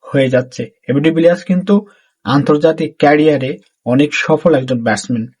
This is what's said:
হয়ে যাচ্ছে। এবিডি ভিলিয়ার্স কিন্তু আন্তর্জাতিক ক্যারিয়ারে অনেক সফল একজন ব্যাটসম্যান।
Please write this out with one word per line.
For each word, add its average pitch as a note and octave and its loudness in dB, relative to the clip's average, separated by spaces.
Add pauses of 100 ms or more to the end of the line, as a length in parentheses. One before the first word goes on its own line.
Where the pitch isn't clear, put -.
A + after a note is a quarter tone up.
হয়ে C3+ 0
যাচ্ছে। B2+ -2 (260)
এবিডি D3 2
ভিলিয়ার্স E3 2
কিন্তু F#3 0 (520)
আন্তর্জাতিক D3 0 (120)
ক্যারিয়ারে D3 2 (340)
অনেক C3+ 2
সফল D#3+ 0
একজন C3 -2
ব্যাটসম্যান। A2+ -4 (160)